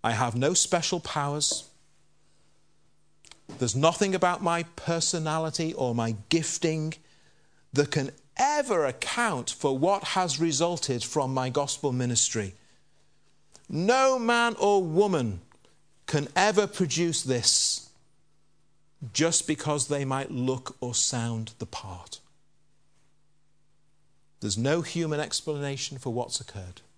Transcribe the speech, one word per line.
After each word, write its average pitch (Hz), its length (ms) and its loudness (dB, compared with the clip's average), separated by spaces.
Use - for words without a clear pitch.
I 113 100 2
have 113 260 0
no 139 160 2
special 175 480 2
powers. 147 640 -2
There's 123 180 -2
nothing 170 400 2
about 180 260 0
my 170 220 0
personality 160 960 -2
or 127 200 -2
my 113 220 0
gifting 160 640 0
that 143 180 2
can 139 200 -2
ever 262 480 2
account 139 640 -2
for 135 280 0
what 190 320 2
has 175 300 0
resulted 160 640 0
from 131 300 -2
my 127 160 0
gospel 139 420 0
ministry. 117 600 0
No 254 500 4
man 233 400 2
or 202 240 4
woman 156 600 2
can 147 280 0
ever 196 340 4
produce 165 560 0
this - 680 0
just 165 360 2
because 147 400 -2
they 143 180 0
might 135 260 -4
look 127 480 -4
or 123 160 -6
sound 117 640 -2
the - 60 -6
part." - 560 -14
There's 104 180 -2
no 147 260 2
human 160 360 -4
explanation 143 760 -6
for 123 160 -6
what's 120 260 -4
occurred. 90 420 -14